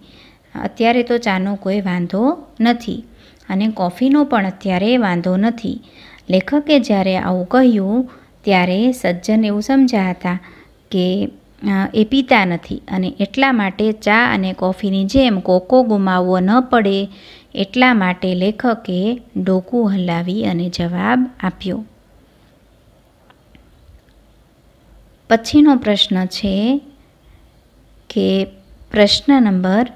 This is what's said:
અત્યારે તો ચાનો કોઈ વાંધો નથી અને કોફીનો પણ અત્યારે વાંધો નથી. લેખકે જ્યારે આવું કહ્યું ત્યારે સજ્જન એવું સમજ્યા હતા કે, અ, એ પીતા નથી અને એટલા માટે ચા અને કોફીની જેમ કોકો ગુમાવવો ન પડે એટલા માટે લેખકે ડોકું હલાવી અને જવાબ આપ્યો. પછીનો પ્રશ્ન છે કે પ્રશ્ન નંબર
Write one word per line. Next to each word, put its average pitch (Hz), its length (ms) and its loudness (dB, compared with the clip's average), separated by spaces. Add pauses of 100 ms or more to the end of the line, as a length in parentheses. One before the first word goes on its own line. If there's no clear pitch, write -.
(560)
અત્યારે 233 480 0
તો 240 160 -2
ચાનો 196 360 -2
કોઈ 196 260 -4
વાંધો 190 680 -2 (140)
નથી 233 440 -2 (440)
અને 202 200 0
કોફીનો 240 560 2
પણ 233 220 0
અત્યારે 190 500 0
વાંધો 185 400 0
નથી. 220 440 -2 (500)
લેખકે 294 480 2
જ્યારે 190 380 0
આવું 185 300 -2
કહ્યું 240 640 2 (340)
ત્યારે 190 480 2
સજ્જન 220 520 0
એવું 208 180 -2
સમજ્યા 247 480 2
હતા 180 300 -6 (500)
કે, 185 380 -2 (340)
અ, 196 320 -2
એ 214 100 2
પીતા 254 400 2
નથી - 440 -6
અને 185 320 -4
એટલા 262 320 -2
માટે 208 400 -2
ચા 220 400 0
અને 190 200 -2
કોફીની 190 520 -4
જેમ 226 360 2
કોકો 185 420 2
ગુમાવવો 185 580 0
ન 202 200 4
પડે 202 480 0 (460)
એટલા 247 400 0
માટે 185 400 0
લેખકે 214 880 -2 (140)
ડોકું 190 580 0
હલાવી 180 520 -2
અને 180 220 -2
જવાબ 180 580 -2 (140)
આપ્યો. 190 440 -6 (3500)
પછીનો 277 460 4
પ્રશ્ન 196 480 0
છે 208 560 -2 (1300)
કે 190 360 0 (440)
પ્રશ્ન 233 520 4
નંબર 196 540 2